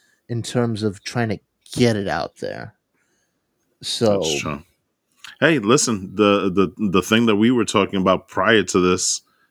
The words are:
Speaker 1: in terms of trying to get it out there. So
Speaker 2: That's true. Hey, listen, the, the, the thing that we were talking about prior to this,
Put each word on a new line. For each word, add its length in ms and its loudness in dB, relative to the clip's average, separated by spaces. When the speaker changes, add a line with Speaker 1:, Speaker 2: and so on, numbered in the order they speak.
Speaker 1:
in 120 -6
terms 420 -2
of 200 -4
trying 260 -4
to 100 -6
get 220 2
it 120 -4
out 300 -6
there. 360 -12
So 400 0
Speaker 2:
That's 180 -2
true. 240 -8
Hey, 200 4
listen, 560 0
the, 340 4
the, 240 2
the 100 4
thing 260 -2
that 80 2
we 160 2
were 140 0
talking 340 -2
about 300 0
prior 340 2
to 160 0
this, 420 0